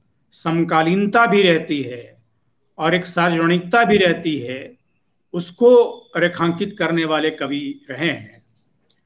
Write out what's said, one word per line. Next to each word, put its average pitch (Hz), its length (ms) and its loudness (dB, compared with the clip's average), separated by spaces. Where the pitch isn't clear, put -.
समकालीनता 170 920 0
भी 202 180 2
रहती 156 380 0
है 120 360 -14
और 165 180 0
एक 175 100 -2
सार्वजनिकता 175 800 0
भी 208 140 4
रहती 165 420 0
है, 127 380 -12
उसको 240 680 4
रेखांकित 170 640 -2
करने 165 260 0
वाले 156 240 0
कवि 143 600 -8
रहे 143 200 -6
हैं। 110 340 -12